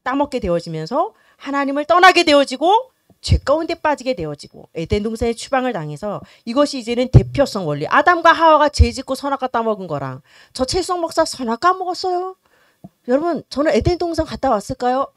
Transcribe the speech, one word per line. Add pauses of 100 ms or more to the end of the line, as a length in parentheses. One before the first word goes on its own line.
따먹게
되어지면서 (240)
하나님을
떠나게
되어지고 (320)
죄
가운데
빠지게
되어지고
에덴
동산의
추방을
당해서 (240)
이것이
이제는
대표성
원리.
아담과
하와가
죄
짓고
선악과
따먹은
거랑 (320)
저
최수성
목사
선악과
안
먹었어요? (760)
여러분,
저는
에덴
동산
갔다
왔을까요? (100)